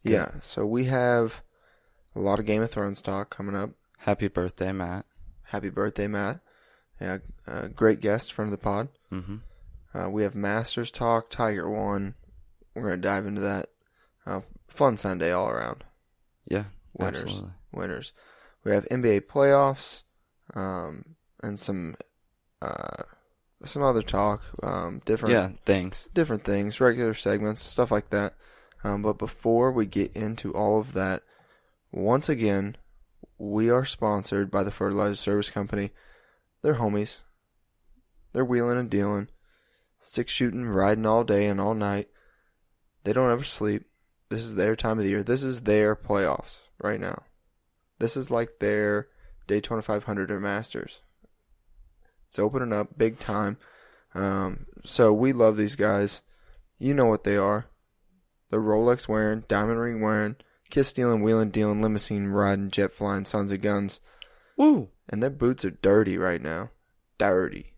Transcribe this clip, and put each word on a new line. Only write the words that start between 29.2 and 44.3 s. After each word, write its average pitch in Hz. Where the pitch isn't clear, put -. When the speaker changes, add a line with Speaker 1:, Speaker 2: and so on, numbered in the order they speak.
Speaker 2:
we 117
get 98
into 107
all 107
of 131
that, 95
once 117
again, 104
we 107
are 127
sponsored 101
by 98
the 101
Fertilizer 101
Service 104
Company. 101
They're 151
homies. 107
They're 127
wheeling 120
and 123
dealing, 101
six -
shooting, 123
riding 104
all 113
day 104
and 98
all 107
night. 101
They 104
don't 127
ever 123
sleep. 107
This 113